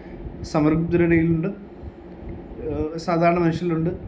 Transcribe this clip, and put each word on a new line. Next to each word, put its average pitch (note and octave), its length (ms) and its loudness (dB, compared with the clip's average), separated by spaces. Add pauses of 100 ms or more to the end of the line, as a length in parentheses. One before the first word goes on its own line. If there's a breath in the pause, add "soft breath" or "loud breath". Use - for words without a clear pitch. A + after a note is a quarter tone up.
(420 loud breath)
സമൃദ്ധരുടെ E3+ 640 2
ഇടയിലുണ്ട്, E3 440 4
ആ, - 1500 -8
സാധാരണ E3+ 400 4
മനുഷ്യരിലുണ്ട് E3 520 2 (180)